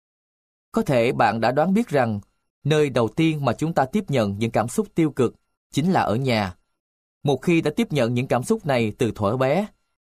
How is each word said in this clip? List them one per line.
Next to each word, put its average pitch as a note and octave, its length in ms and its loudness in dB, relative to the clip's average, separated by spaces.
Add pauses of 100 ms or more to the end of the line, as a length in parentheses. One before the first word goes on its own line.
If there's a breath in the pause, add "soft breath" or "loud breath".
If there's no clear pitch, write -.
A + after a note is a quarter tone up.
(720)
Có - 100 0
thể B2 300 2
bạn A#2 300 0
đã A2+ 100 2
đoán D#3 220 0
biết A3+ 140 0
rằng A#2 320 0 (440)
nơi D3+ 260 2
đầu A#2+ 180 0
tiên D#3 380 0
mà A#2+ 80 0
chúng D#3+ 200 -4
ta C#3 120 2
tiếp F#3 220 -2
nhận G#2 320 0
những A#2 120 -2
cảm A2+ 160 0
xúc G3+ 280 -4
tiêu D#3 160 2
cực A#2 240 0 (360)
chính E3 200 0
là C#3+ 100 2
ở G2+ 140 0
nhà. A2+ 400 -2 (680)
Một C#3+ 140 2
khi E3 240 2
đã D3+ 140 -2
tiếp A#3 180 -2
nhận B2 200 0
những B2 140 -2
cảm B2+ 160 0
xúc A3 220 -2
này A#2+ 320 0
từ A2+ 180 0
thuở G#2+ 220 0
bé, D3 300 0 (460)